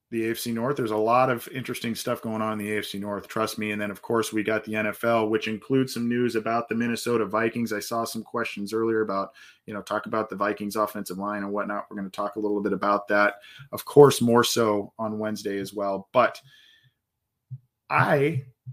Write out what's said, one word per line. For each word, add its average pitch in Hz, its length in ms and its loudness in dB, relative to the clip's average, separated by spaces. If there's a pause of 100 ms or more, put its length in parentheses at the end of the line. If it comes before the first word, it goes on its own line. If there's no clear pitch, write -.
(100)
the 113 180 -2
A - 20 0
F 113 80 -4
C 120 140 -4
North, 120 240 -2
there's 113 160 0
a 107 40 0
lot 120 340 4
of 120 180 -4
interesting 123 440 -6
stuff 117 300 -4
going 110 180 -4
on 110 120 -2
in 107 60 -4
the 104 160 -4
A 107 40 0
F 98 60 -4
C - 140 -8
North, 101 280 -6
trust 110 320 -2
me. 107 140 -2
And 104 100 -4
then, 104 80 -4
of 98 120 -12
course, 113 300 0
we 110 120 0
got 110 180 0
the 110 140 -6
N 107 100 0
F 101 160 -4
L, 117 260 4
which 107 200 0
includes 131 440 0
some 120 160 -4
news 120 280 2
about 113 320 -2
the 113 80 -2
Minnesota 117 500 0
Vikings. 110 460 0
I 104 80 -2
saw 117 240 -4
some 113 180 -8
questions 104 500 -6
earlier 113 280 2
about, 98 320 -2 (340)
you 110 80 -10
know, 101 80 -8
talk 107 240 -4
about 110 240 -2
the 98 60 -6
Vikings 101 400 -2
offensive 101 420 -2
line 101 240 -4
and 101 100 -6
whatnot. 101 380 -4
We're 101 60 -12
gonna 98 120 -8
talk 104 280 -6
a 110 40 -4
little 104 200 0
bit 98 120 0
about 101 360 0
that, 104 320 2 (320)
of - 120 -10
course, 143 360 8
more 120 240 6
so 107 520 2
on 107 220 -4
Wednesday 104 400 -4
as 98 160 -8
well. 98 380 -4
But 120 280 2 (1500)
I 156 540 2 (280)